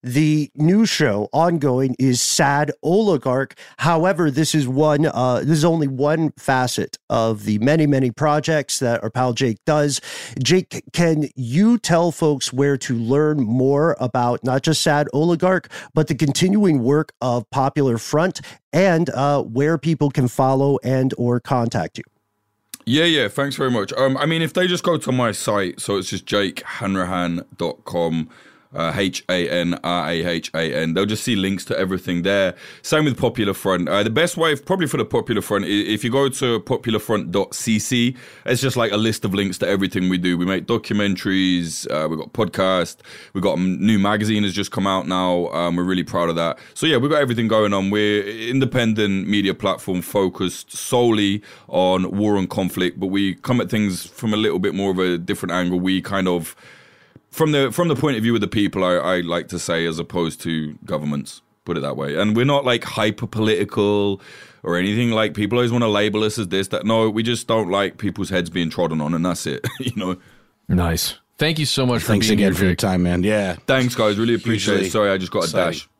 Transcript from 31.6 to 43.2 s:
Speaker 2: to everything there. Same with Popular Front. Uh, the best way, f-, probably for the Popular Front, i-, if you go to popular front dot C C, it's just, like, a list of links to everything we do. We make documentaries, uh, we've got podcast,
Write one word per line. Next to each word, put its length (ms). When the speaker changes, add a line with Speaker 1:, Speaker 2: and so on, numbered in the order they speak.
Speaker 2:
to 120
everything 440
there. 320
Same 220
with 140
Popular 340
Front. 360
Uh, 160
the 60
best 260
way, 160
f-, 120
probably 220
for 100
the 80
Popular 380
Front, 220
i-, 40
if 360
you 60
go 180
to 320
popular 400
front 320
dot 220
C 260
C, 360
it's 160
just, 140
like, 160
a 40
list 280
of 100
links 240
to 100
everything 400
we 100
do. 200
We 80
make 200
documentaries, 1200
uh, 180
we've 120
got 120
podcast, 640